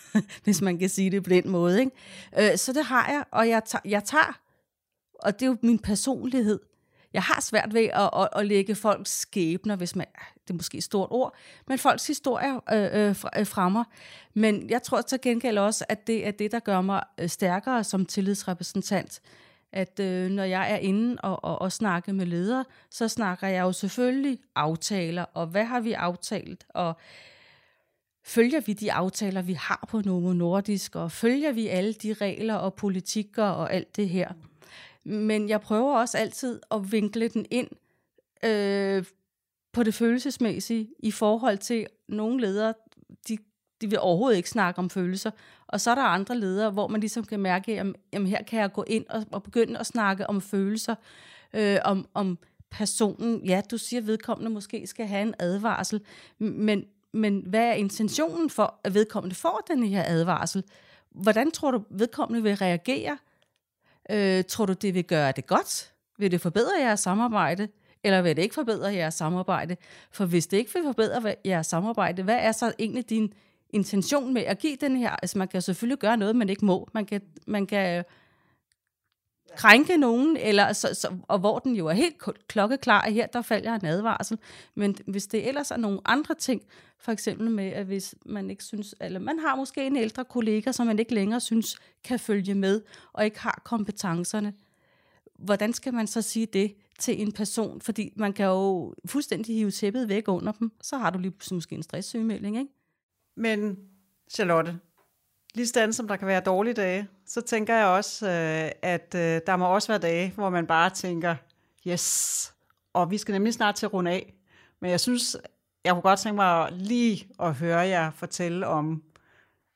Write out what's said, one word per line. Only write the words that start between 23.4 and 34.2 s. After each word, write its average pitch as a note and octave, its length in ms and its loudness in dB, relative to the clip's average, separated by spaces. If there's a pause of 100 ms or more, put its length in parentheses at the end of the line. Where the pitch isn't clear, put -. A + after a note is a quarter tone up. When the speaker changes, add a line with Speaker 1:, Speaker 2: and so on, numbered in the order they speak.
Speaker 1:
jeg F#3 140 0
jo F#3 100 2
selvfølgelig B3+ 640 0 (160)
aftaler, E3 680 -2 (120)
og E3 120 -4
hvad G3 180 0
har B3 160 -2
vi A3 120 -2
aftalt, - 760 -6
og E3 280 -2 (1300)
følger B3 360 4
vi G#3+ 120 -2
de G#3 200 -2
aftaler, F#3+ 500 -2
vi F3+ 100 -4
har - 360 -6
på G#3+ 160 -2
Novo F#3 280 0
Nordisk, F#3 640 -2
og E3+ 160 -6
følger C4+ 400 0
vi A3 160 -2
alle F#3+ 240 0
de G#3+ 200 -6
regler G#3 420 -4
og F#3+ 200 -2
politikker G#3 720 -2
og E3 280 -2
alt - 240 -4
det G#3 120 0
her? F3+ 240 -2 (720)